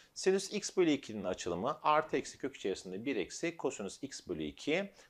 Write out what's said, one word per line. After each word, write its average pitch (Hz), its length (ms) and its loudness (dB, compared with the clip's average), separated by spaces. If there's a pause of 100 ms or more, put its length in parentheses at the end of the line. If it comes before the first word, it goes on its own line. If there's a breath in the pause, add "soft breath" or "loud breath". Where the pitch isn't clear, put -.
(140 loud breath)
Sinüs 196 400 2
x - 240 -4
bölü 170 140 6
ikinin 110 320 0
açılımı 92 600 0
artı 151 340 4
eksi - 200 -6
kök - 180 -6
içerisinde 95 500 -4
bir 135 100 0
eksi 160 420 -2
kosinüs 110 440 -4
x - 260 -10
bölü 80 160 -2
iki. 160 500 -2 (160 loud breath)